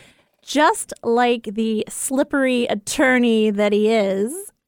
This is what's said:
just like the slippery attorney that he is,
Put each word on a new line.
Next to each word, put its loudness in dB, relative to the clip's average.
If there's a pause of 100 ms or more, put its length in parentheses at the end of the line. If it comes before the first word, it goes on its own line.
(440)
just 0
like 0
the -2
slippery -2
attorney 2
that 0
he 2
is, -2 (160)